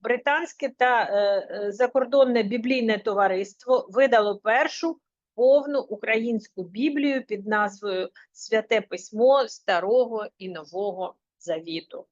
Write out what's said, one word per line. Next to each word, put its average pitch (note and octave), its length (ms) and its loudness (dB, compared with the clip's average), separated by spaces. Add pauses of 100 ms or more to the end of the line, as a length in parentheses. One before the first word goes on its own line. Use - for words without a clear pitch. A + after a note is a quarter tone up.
Британське C#4 680 -2
та, B3 340 2
е, G3+ 480 0
е, G#3 200 -6
закордонне B3 720 2
біблійне A#3 540 0
товариство G3 920 0
видало G#3+ 480 2
першу C#4 640 -2 (360)
повну C#4 460 4
українську A3 840 -4
Біблію C4+ 640 -2
під G3+ 220 -10
назвою G3+ 640 -4 (220)
"Святе A3 500 -2
письмо A#3 640 0
Старого G#3+ 800 0 (120)
і F#3 120 -12
Нового F3+ 680 -8 (240)
Завіту". E3 720 -10